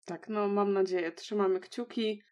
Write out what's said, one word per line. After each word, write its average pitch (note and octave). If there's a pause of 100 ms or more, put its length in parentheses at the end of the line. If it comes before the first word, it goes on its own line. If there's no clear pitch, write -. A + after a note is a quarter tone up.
Tak, E3+
no G#3
mam G3+
nadzieję. F#3
Trzymamy F#3+
kciuki. A3 (100)